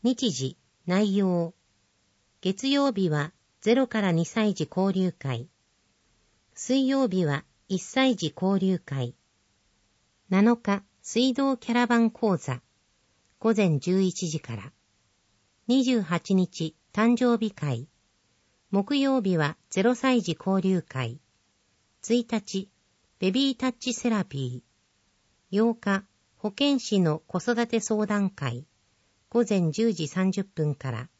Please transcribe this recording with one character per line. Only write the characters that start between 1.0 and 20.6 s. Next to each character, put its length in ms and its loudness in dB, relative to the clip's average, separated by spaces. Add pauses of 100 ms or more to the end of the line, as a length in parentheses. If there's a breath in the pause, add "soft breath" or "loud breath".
容。 380 0 (880)
月 260 -2
曜 240 2
日 180 0
は 240 -2 (280)
ゼ 140 4
ロ 120 2
か 140 -2
ら 100 2
二 140 2
歳 280 0
児 160 -4
交 240 0
流 180 0
会。 380 -6 (1040)
水 340 0
曜 200 2
日 180 0
は 200 -2 (220)
一 120 -2
歳 360 2
児 200 -4
交 240 0
流 200 0
会。 360 -6 (1120)
七 280 4
日、 260 -4 (180)
水 320 0
道 240 0
キ 140 -8
ャ 20 0
ラ 140 2
バ 120 4
ン 120 4
講 260 0
座。 240 -6 (760)
午 160 2
前 240 2
十 220 0
一 260 -2
時 120 -4
か 160 -10
ら。 180 -14 (960)
二 160 4
十 180 2
八 320 -2
日、 420 0 (180)
誕 240 4
生 200 2
日 140 -2
会。 360 -6 (840)
木 260 0
曜 240 2
日 160 0
は 200 0 (120)
ゼ 140 -2
ロ 120 4
歳 260 2
児 180 -4
交 220 0